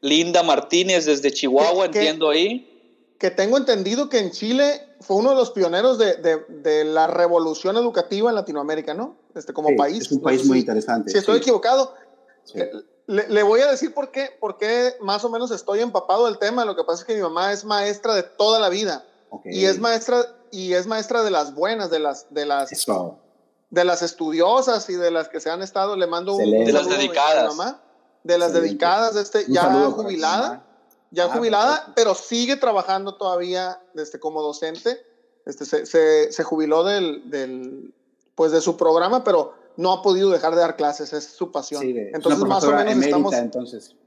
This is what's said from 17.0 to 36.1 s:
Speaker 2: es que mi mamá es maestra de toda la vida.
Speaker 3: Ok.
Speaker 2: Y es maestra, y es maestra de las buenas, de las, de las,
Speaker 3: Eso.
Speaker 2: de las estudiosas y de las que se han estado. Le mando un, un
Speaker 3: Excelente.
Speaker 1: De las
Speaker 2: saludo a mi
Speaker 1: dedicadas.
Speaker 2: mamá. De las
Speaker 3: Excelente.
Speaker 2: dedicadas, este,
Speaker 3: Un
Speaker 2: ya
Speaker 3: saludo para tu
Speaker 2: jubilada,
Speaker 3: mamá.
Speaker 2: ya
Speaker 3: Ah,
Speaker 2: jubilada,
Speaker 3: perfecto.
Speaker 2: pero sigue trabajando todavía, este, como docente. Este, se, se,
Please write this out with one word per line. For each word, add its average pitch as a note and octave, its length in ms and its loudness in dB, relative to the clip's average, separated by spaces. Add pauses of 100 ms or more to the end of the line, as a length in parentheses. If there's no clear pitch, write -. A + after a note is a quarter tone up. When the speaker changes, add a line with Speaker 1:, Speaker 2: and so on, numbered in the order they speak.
Speaker 2:
es - 40 -18
que A#3 80 -4
mi G#3+ 80 -2
mamá F3+ 320 -2
es G3+ 100 -8
maestra G#3 520 -2
de F#3 80 0
toda A3 360 2
la G3+ 100 2
vida. F#3 360 -4 (240)
Speaker 3:
Ok. - 220 -18
Speaker 2:
Y F#3 140 0
es F#3+ 120 2
maestra, A#3 580 -2 (140)
y F#3 240 -6
es F3+ 140 0
maestra A3 340 -2
de G#3+ 80 0
las D3 240 -2
buenas, F#3+ 380 -4
de D#3+ 80 0
las, C#3+ 340 -6
de D3 140 -4
las, C#3 240 -2
Speaker 3:
Eso. F2+ 480 -4 (500)
Speaker 2:
de F3+ 160 2
las F3 160 0
estudiosas F#3 880 0
y F#3 60 -6
de F3 160 0
las D#3+ 180 -2
que D#3+ 100 -10
se D#3+ 120 -6
han F3 100 -8
estado. G3 340 -4
Le F3+ 120 -2
mando F3 260 -4
un, G3 80 -2
un G#3 60 2
Speaker 3:
Excelente. G#3+ 180 4
Speaker 1:
De A3+ 80 2
las C#3+ 120 4
Speaker 2:
saludo C#3+ 100 0
a - 20 -2
mi C#3 100 0
Speaker 1:
dedicadas. C#3+ 480 2
Speaker 2:
mamá. A3 260 -8 (420)
De F3 140 2
las E3+ 120 2
Speaker 3:
Excelente. E3+ 180 2
Speaker 2:
dedicadas, G3+ 480 0
este, G#3 320 -2
Speaker 3:
Un B2+ 80 0
Speaker 2:
ya - 60 4
Speaker 3:
saludo C3+ 200 4
para C#3 140 2
tu - 80 -6
Speaker 2:
jubilada, E3+ 460 -2
Speaker 3:
mamá. - 160 -14 (440)
Speaker 2:
ya F3 160 -2
Speaker 3:
Ah, E3+ 40 0
Speaker 2:
jubilada, A3+ 480 2
Speaker 3:
perfecto. D4+ 180 -10
Speaker 2:
pero A3 180 4
sigue A#3+ 420 -2
trabajando G3 600 -2
todavía, F3+ 680 -4 (140)
este, D3+ 240 -12
como D#3 240 -6
docente. E3 600 -6 (440)
Este, C#3+ 180 -12
se, D3+ 220 -2
se, D#3 440 4